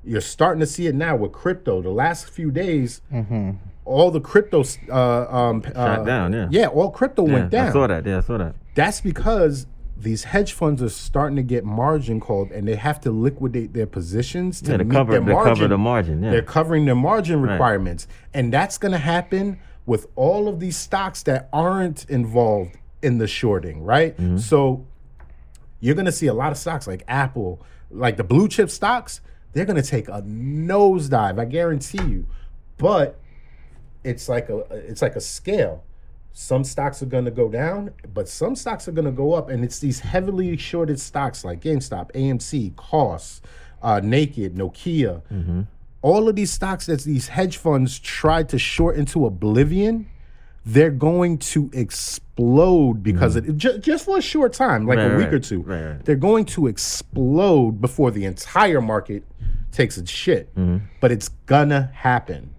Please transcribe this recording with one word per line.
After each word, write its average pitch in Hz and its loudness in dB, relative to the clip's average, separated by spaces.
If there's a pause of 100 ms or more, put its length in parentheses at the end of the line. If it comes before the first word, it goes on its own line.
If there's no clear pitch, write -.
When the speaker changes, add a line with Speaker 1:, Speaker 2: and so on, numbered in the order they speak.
Speaker 1:
you're 110 -2
starting 160 0
to 151 2
see 170 -6
it 147 0
now 156 0
with 104 -2
crypto. 170 -4
The 90 -4
last 143 -2
few 160 -4
days, 151 -2 (100)
Speaker 2:
Mm-hmm. 110 -4 (320)
Speaker 1:
all 160 4
the 156 -2
crypto, 202 2
s-, - -4 (120)
uh, 123 2 (100)
um, 117 2
Speaker 3:
Shot - -8
Speaker 1:
uh, 110 0
Speaker 3:
down, 110 0
yeah. 107 -2
Speaker 1:
yeah, 202 4
all 160 2
crypto 262 2
Speaker 3:
Yeah, 147 4
Speaker 1:
went 120 2
down. - 2
Speaker 3:
I - 0
saw 135 4
that. 80 0
Yeah, 95 0
I - 2
saw 117 0
that. 85 -4 (200)
Speaker 1:
That's 170 0
because 165 0 (320)
these 107 -4
hedge - -2
funds 151 0
are 120 -2
starting 143 -2
to 135 0
get 120 -2
margin 113 0
called, 98 -2
and 104 -6
they 110 0
have 131 -4
to 127 -2
liquidate 120 -2
their 110 -2
positions 120 -4
to - -2
Speaker 3:
Yeah, 120 2
to 90 2
Speaker 1:
meet 113 0
Speaker 3:
cover, 127 4
Speaker 1:
their 110 4
Speaker 3:
to - 0
cover - 4
Speaker 1:
margin. 113 4
Speaker 3:
the 101 4
margin, 98 0
yeah. 110 0
Speaker 1:
They're 117 2
covering 156 2
their 131 4
margin 165 2
Speaker 3:
Right. 113 2
Speaker 1:
requirements, 95 0 (260)
and 123 0
that's 160 0
gonna 185 0
happen 180 -2 (260)
with 113 0
all 185 2
of 185 -4
these 175 -6
stocks 190 -4
that 131 -2
aren't 175 0
involved 110 0 (240)
in 123 2
the 113 2
shorting, 90 -2
right? 131 2
Speaker 3:
Mm-hmm. 90 0
Speaker 1:
So 131 2 (920)
you're 123 2
gonna 185 0
see - -4
a 120 2
lot 135 -2
of 139 -6
stocks 165 -8
like 92 -10
Apple, 123 -4 (300)
like 113 -2
the 107 -4
blue 135 4
chip 196 2
stocks, - -2 (320)
they're 165 -2
gonna 175 0
take 127 -4
a 101 -10
nosedive, 139 2
I 117 -2
guarantee 165 -2
you. - -2 (520)
But 175 2 (840)
it's - -6
like 120 -2
a, 107 -4 (120)
it's 101 -6
like 127 -2
a 117 -4
scale. 156 -2 (500)
Some 131 -2
stocks 139 -4
are 131 -6
gonna 123 -2
go 113 0
down, 170 -4 (220)
but 98 -6
some 226 -4
stocks - -8
are 175 -10
gonna 156 0
go 139 0
up, 160 -4
and 123 -4
it's - -10
these 135 -2
heavily 185 -2
shorted 156 -2
stocks - -6
like 87 -8
GameStop, 131 -4
A - -4 (120)
M 123 0
C, 113 -6
Koss, - -2 (420)
uh, 107 2
Naked, 113 0
Nokia. 98 -2 (100)
Speaker 3:
Mm-hmm. 87 -2 (400)
Speaker 1:
All 208 4
of 214 0
these 208 0
stocks 190 -4
that 156 -2
these 143 -2
hedge 185 -2
funds 131 0
tried 156 0
to 135 0
short - 2
into 147 2
oblivion, 147 2 (580)
they're 135 6
going 165 2
to 147 -2
explode 127 2
because 87 4
Speaker 3:
Mm-hmm. 113 -2
Speaker 1:
it, 151 0
ju-, 233 2
just 311 0
for 392 2
a 370 2
short 277 0
time, 123 2
like 123 4
Speaker 3:
Right, 104 4
Speaker 1:
a 104 2
week 185 4
Speaker 3:
right. 147 0
Speaker 1:
or 143 2
two. 95 -4
Speaker 3:
Right, 85 -6
right. 76 -10
Speaker 1:
They're 151 4
going 202 4
to 151 0
explode 131 2
before 127 2
the 101 -4
entire 156 2
market 107 -4 (480)
takes - 0
its 87 -10
shit. - -2
Speaker 3:
Mm-hmm. 92 0 (160)
Speaker 1:
But 123 6
it's 117 -2 (180)
gonna 139 4
happen. 110 -2